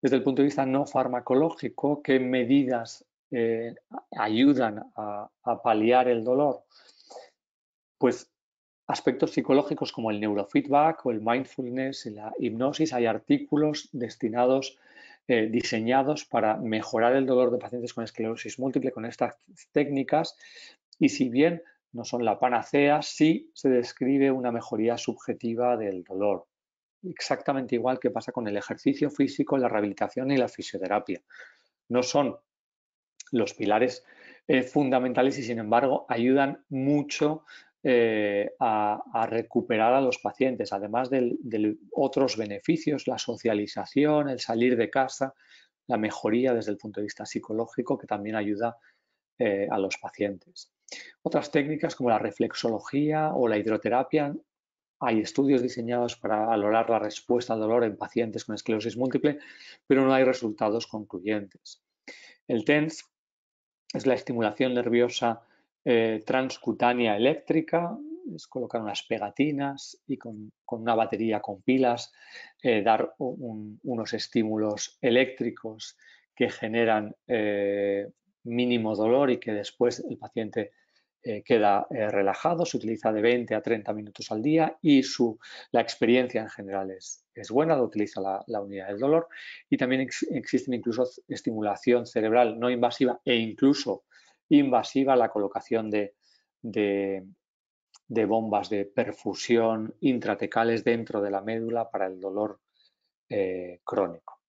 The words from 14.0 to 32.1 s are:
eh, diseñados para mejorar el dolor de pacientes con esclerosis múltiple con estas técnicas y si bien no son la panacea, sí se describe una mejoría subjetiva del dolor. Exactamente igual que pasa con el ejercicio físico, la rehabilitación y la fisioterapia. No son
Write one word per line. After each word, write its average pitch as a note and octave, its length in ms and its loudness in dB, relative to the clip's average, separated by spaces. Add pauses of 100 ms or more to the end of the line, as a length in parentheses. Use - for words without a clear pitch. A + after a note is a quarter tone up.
eh, A2+ 240 2
diseñados B2 720 0
para G#2+ 320 0
mejorar A2+ 580 0
el C3+ 120 2
dolor B2+ 240 4
de A#2+ 80 -2
pacientes A#2+ 340 -10
con A#2 100 -8
esclerosis A2+ 540 -8
múltiple C3 340 -2
con G#2+ 140 -10
estas A#2 320 -4 (340)
técnicas C#3+ 640 0 (640)
y C#3+ 120 6
si B2+ 200 0
bien D#3 320 2 (320)
no A#2 120 -10
son B2 200 -2
la G#2 140 0
panacea, C#3+ 640 4
sí - 520 2
se - 160 0
describe C3 640 2
una B2+ 200 -2
mejoría A#2 460 -2
subjetiva A#2+ 800 -2
del G2 260 -4
dolor. G2 440 -2 (560)
Exactamente C#3 720 -4
igual B2+ 220 0
que A#2+ 140 -2
pasa A2+ 200 -8
con A#2+ 160 -4
el G#2 100 -4
ejercicio C#3 520 -2
físico, C#3 480 0
la B2 120 2
rehabilitación G#2 640 -2
y C#3 60 4
la B2 100 2
fisioterapia. F#2+ 760 -4 (680)
No B2 140 2
son C#3 340 0 (920)